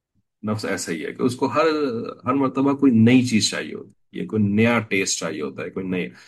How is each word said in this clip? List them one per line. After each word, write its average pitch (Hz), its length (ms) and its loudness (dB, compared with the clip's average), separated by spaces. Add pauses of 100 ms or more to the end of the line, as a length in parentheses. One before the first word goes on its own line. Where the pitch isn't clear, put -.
(420)
नफ्स 107 240 -4
ऐसा 92 260 -6
ही 80 80 -6
है - 120 -8
कि - 100 -8
उसको 127 260 -2
हर, 151 180 0 (600)
हर 127 80 0
मर्तबा 139 400 0
कोई 139 160 4
नई 120 360 6
चीज 110 240 0
चाहिए 76 240 -8
होती - 440 -16
है, 90 80 -6
कोई 107 140 -2
नया 110 380 4 (120)
taste 98 300 -2
चाहिए 80 220 -6
होता 71 200 -8
है, 80 80 -10
कोई 92 140 -8
नए, 92 220 -2 (220)